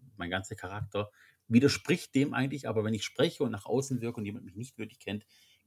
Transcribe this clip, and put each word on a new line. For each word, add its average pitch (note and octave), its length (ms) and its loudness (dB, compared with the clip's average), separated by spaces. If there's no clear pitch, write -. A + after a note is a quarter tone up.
mein F2 140 -6
ganzer G2 240 -4
Charakter G#2 560 -6
widerspricht - 680 4
dem C#3 200 4
eigentlich, C3+ 340 0
aber G#2+ 160 2
wenn A2 100 2
ich G#2+ 100 -4
spreche D3+ 380 0
und A#2 80 0
nach G2 140 -8
außen C3 360 0
wirke A#2 180 -4
und G#2 60 -4
jemand G2+ 200 -8
mich F2 100 -16
nicht A#2+ 220 -12
wirklich - 220 -10
kennt, G#2 260 -6